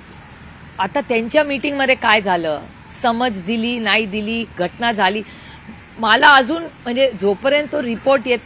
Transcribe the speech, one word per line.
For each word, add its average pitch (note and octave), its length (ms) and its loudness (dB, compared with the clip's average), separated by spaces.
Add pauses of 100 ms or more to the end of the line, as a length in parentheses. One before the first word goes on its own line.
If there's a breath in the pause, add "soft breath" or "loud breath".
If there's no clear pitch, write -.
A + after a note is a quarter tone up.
(800)
आता G3 220 -2
त्यांच्या A#3+ 420 0
मीटिंगमध्ये C#4 520 0
काय A3 260 2
झालं, E3 400 -2 (400)
समज A#3 420 -2
दिली A#3 360 -4
नाही A3 260 0
दिली, G#3+ 400 -6 (140)
घटना A3 320 -2
झाली, G#3 300 0 (800 loud breath)
मला A#3 300 4
अजून C#4 340 4
म्हणजे C4 480 -2 (100)
जोपर्यंत C4 500 0
तो D4 120 -2
रिपोर्ट B3 420 0
येत A#3+ 200 0